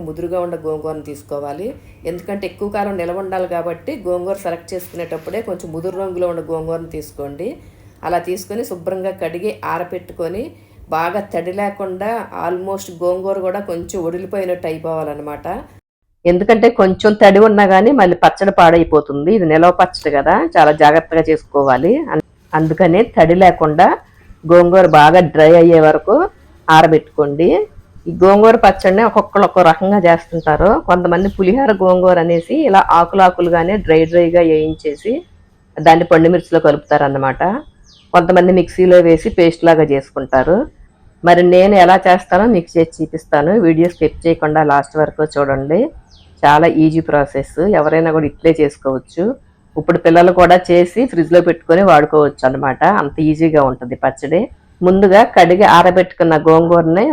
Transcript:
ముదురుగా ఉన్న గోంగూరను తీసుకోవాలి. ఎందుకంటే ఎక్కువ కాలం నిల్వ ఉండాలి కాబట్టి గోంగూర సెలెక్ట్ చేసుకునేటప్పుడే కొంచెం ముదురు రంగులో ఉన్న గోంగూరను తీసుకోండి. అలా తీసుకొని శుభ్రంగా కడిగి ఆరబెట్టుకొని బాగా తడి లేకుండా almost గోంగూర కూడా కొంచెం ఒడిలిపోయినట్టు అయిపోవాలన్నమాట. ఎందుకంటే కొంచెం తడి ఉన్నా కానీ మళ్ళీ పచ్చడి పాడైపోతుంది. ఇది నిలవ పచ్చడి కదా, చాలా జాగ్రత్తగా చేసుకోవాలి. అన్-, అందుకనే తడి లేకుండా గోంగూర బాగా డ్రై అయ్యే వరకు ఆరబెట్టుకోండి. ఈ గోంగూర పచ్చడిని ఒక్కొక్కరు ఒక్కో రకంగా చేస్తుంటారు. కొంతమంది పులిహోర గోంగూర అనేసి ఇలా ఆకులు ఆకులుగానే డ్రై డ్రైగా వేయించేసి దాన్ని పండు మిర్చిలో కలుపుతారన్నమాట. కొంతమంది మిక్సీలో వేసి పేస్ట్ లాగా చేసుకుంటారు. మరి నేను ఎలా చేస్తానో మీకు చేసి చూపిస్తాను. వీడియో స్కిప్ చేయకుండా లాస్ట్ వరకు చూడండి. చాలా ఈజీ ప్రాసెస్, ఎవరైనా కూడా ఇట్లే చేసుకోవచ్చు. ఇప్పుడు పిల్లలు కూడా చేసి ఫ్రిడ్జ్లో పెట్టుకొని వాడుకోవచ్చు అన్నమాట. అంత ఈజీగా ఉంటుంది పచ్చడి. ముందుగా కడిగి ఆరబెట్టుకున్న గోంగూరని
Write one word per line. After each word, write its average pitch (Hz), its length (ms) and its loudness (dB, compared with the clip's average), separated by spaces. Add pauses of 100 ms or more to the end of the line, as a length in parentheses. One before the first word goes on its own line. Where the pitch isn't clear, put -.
ముదురుగా 170 380 -10
ఉన్న 175 100 -12 (100)
గోంగూరను 156 420 -10
తీసుకోవాలి. 143 600 -14 (420)
ఎందుకంటే 190 400 -12
ఎక్కువ - 260 -12
కాలం 202 240 -6
నిల్వ 175 240 -10
ఉండాలి 185 300 -8
కాబట్టి 170 380 -10 (160)
గోంగూర 180 360 -8
సెలెక్ట్ 170 300 -12
చేసుకునేటప్పుడే 170 720 -14
కొంచెం 180 280 -12
ముదురు 180 260 -10
రంగులో 180 320 -8
ఉన్న 165 160 -10
గోంగూరను 165 460 -10
తీసుకోండి. 147 520 -14 (600)
అలా 175 200 -4
తీసుకొని 185 420 -10
శుభ్రంగా 185 520 -10
కడిగి 175 320 -10 (180)
ఆరబెట్టుకొని 175 720 -12 (520)
బాగా 175 260 -6 (120)
తడి 180 280 -10
లేకుండా 202 500 -10 (320)
almost 185 480 -10 (120)
గోంగూర 185 440 -6
కూడా 190 140 -8 (100)
కొంచెం 170 260 -12 (120)
ఒడిలిపోయినట్టు 180 600 -10
అయిపోవాలన్నమాట. 151 760 -12 (840)
ఎందుకంటే 208 380 0 (120)
కొంచెం 190 300 0 (120)
తడి 196 260 6
ఉన్నా 208 240 2
కానీ 208 280 4
మళ్ళీ 180 260 2
పచ్చడి 196 340 0
పాడైపోతుంది. 160 800 2
ఇది 175 140 0
నిలవ 165 180 4 (100)
పచ్చడి - 380 -4
కదా, 156 180 0 (180)
చాలా 151 180 4 (100)
జాగ్రత్తగా 160 480 2
చేసుకోవాలి. 143 640 0 (180)
అన్-, 156 100 -4 (360)
అందుకనే 165 420 0 (160)
తడి 175 280 2
లేకుండా 165 440 2 (640)
గోంగూర 175 320 6 (160)
బాగా 160 200 6 (140)
డ్రై 156 160 6 (120)
అయ్యే 170 260 6
వరకు 156 280 0 (580)
ఆరబెట్టుకోండి. 156 720 0 (600)
ఈ - 20 -10 (100)
గోంగూర 208 420 6
పచ్చడిని 196 440 0
ఒక్కొక్కరు 202 400 0
ఒక్కో 185 220 0
రకంగా 190 360 0
చేస్తుంటారు. 165 640 0 (200)
కొంతమంది 180 460 0
పులిహోర 220 360 0 (100)
గోంగూర 185 420 2
అనేసి 170 320 -4 (120)
ఇలా 190 140 4 (180)
ఆకులు 170 260 0
ఆకులుగానే 175 480 0 (120)
డ్రై 160 140 2 (120)
డ్రైగా 175 300 2 (100)
వేయించేసి 156 600 -4 (760)
దాన్ని 165 240 2
పండు 165 220 4
మిర్చిలో 165 340 -2
కలుపుతారన్నమాట. 143 760 -2 (720)
కొంతమంది 180 440 2
మిక్సీలో 180 400 2 (100)
వేసి 165 300 0
పేస్ట్ 165 300 0
లాగా 156 240 2
చేసుకుంటారు. 135 640 -2 (720)
మరి 175 140 4 (120)
నేను 196 280 4
ఎలా 185 240 4
చేస్తానో 185 480 0
మీకు 170 220 -4
చేసి 165 220 0
చూపిస్తాను. 156 540 -2 (140)
వీడియో 165 280 2
స్కిప్ - 300 -4
చేయకుండా 156 460 -2
లాస్ట్ 143 320 -2
వరకు 151 200 -4 (120)
చూడండి. 139 460 -2 (600)
చాలా 151 240 4 (180)
ఈజీ 160 260 0
ప్రాసెస్, 139 480 -4 (220)
ఎవరైనా 160 340 0
కూడా 156 160 -2
ఇట్లే - 200 0 (120)
చేసుకోవచ్చు. 135 600 -6 (560)
ఇప్పుడు 170 280 -2
పిల్లలు 175 240 4 (100)
కూడా 175 160 6 (140)
చేసి 175 300 2 (100)
ఫ్రిడ్జ్లో 170 300 2 (100)
పెట్టుకొని 165 320 0 (100)
వాడుకోవచ్చు 151 560 0
అన్నమాట. 135 340 -4 (200)
అంత 139 120 -8 (140)
ఈజీగా 156 320 0 (100)
ఉంటుంది 123 260 -12 (100)
పచ్చడి. 151 360 -4 (420)
ముందుగా 190 340 4 (160)
కడిగి 180 300 4 (100)
ఆరబెట్టుకున్న 175 600 2 (100)
గోంగూరని 165 680 2